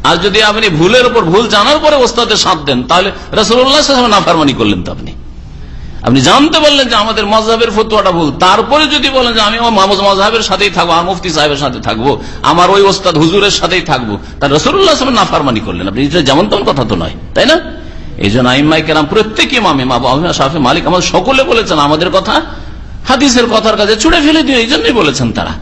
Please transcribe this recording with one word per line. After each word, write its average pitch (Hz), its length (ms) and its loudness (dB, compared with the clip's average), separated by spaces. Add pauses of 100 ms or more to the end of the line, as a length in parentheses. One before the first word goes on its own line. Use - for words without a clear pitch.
আর 160 140 4
যদি 202 260 0
আপনি 214 260 2
ভুলের 190 360 4
উপর 233 160 2
ভুল 196 260 2
জানার 220 320 2
পরে 302 160 2
ওস্তাদের 226 420 0
সাথ 180 200 0
দেন, 139 260 -2
তাহলে 185 260 2
রাসূলুল্লাহ - 340 -4
সাল্লাল্লাহু 240 180 2
আলাইহি 277 300 2
ওয়াসাল্লামের 247 260 2
নাফরমানি 160 360 2
করলেন 104 300 0
তো - 80 -8
আপনি। - 200 -10 (920)
আপনি 262 180 2
জানতে 277 380 4
পারলেন 285 280 2
যে 233 80 -2
আমাদের 214 300 -2
মাযহাবের 220 460 0
ফতোয়াটা 208 400 0
ভুল, 165 200 0
তারপরে 214 560 2
যদি 277 220 0
বলেন 247 240 0
যে 226 80 0
আমি 214 160 0
আমার 233 140 0
মামুজ 196 280 2
মাযহাবের 202 420 2
সাথেই 196 280 -2
থাকবো, 175 220 -2
আর 165 120 2
মুফতি 180 260 -6
সাহেবের 151 280 0
সাথে 127 220 -6
থাকবো, 113 420 -2 (220)
আমার 170 260 2
ওই 196 120 4
ওস্তাদ 180 360 2
হুজুরের 190 340 2
সাথেই 180 300 -2
থাকবো, 127 320 -4 (260)
তাহলে 139 140 -2
রাসূলুল্লাহ 143 60 2
সাল্লাল্লাহু 302 220 0
আলাইহি 311 220 2
ওয়াসাল্লামের 240 180 0
নাফরমানি 147 380 -2
করলেন 90 280 -6
আপনি। 101 180 -4
এটা 160 160 0
যেমন 156 280 2
তেমন 202 140 -2
কথা 147 200 0
তো 107 120 -2
নয়, 85 200 -6 (180)
তাই 196 120 2
না? 311 120 2 (600)
এই 101 120 -2
জন্য 123 200 2
আইম্মায়ে 147 320 2
কেরাম, 151 240 0
প্রত্যেক 214 480 -2
ইমাম, 185 260 0
ইমাম 127 180 0
আবু 127 100 -2
হানিফা, 147 260 0
শাফি, 147 260 -2
মালিক, 143 280 0
আমাদের 180 200 0
সকলে 247 360 0
বলেছেন, 208 360 0
আমাদের 156 300 0
কথা 190 320 0 (680)
হাদিসের 247 400 2
কথার 214 300 0
কাছে 208 180 2
ছুড়ে 330 260 2
ফেলে 311 220 4
দিও, 262 140 0
এই 226 100 0
জন্যই 311 240 0
বলেছেন 135 400 0
তারা 82 300 -4